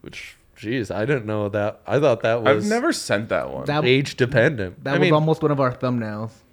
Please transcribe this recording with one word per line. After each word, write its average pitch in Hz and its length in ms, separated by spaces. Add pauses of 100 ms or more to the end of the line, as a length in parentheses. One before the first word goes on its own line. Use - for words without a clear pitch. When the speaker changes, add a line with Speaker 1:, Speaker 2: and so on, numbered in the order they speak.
Speaker 1:
which, - 360 (180)
jeez, 107 400
I 104 100
didn't 131 200
know 107 240
that. 104 380
I 120 120
thought 135 220
that 117 260
Speaker 2:
I've 143 100
Speaker 1:
was 208 120
Speaker 2:
never 247 240
sent 110 360
that 71 200
one. 65 160
Speaker 3:
That 147 200
Speaker 1:
age 131 320
dependent. 120 680
Speaker 3:
that 135 80
Speaker 1:
I - 80
Speaker 3:
was - 20
Speaker 1:
mean, 175 120
Speaker 3:
almost 156 280
one 151 100
of 143 80
our 127 160
thumbnnemons. 113 540 (240)